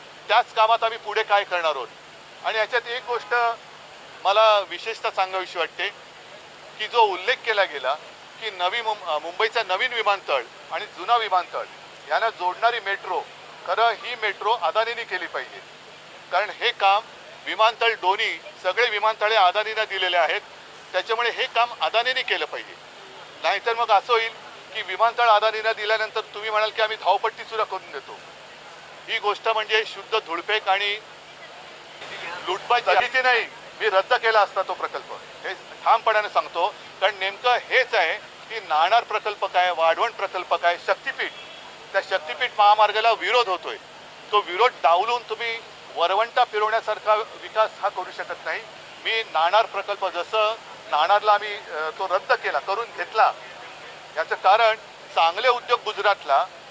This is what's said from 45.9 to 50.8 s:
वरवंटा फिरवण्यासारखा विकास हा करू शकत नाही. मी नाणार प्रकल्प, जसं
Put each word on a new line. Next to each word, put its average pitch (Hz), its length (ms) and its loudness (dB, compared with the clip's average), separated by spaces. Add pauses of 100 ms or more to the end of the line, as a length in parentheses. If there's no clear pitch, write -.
वरवंटा 202 480 2
फिरवण्यासारखा 214 720 0
विकास 208 540 -2 (120)
हा 196 80 0
करू 185 280 -8
शकत 175 280 -10
नाही. 170 160 -6 (420)
मी 226 200 -2
नाणार 185 420 4
प्रकल्प, 196 400 -6
जसं 214 500 -2 (360)